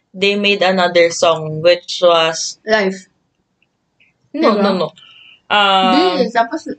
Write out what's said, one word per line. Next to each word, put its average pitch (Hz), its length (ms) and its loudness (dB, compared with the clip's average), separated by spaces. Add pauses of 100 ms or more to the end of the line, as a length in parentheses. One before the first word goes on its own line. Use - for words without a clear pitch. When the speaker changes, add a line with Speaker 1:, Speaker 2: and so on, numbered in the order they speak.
(100)
Speaker 1:
they 196 240 -2
made 202 300 -2
another 175 480 2
song, 156 480 -2
which 175 400 0
was 165 640 0
Speaker 2:
Live. 208 420 -2 (1300)
Speaker 1:
No, 294 200 2
Speaker 2:
Diba? 208 80 0
Speaker 1:
no, 202 160 2
no. 165 120 -4 (580)
Um, 202 720 2
Speaker 2:
Hindi, 247 100 0
tapos 269 400 -4 (100)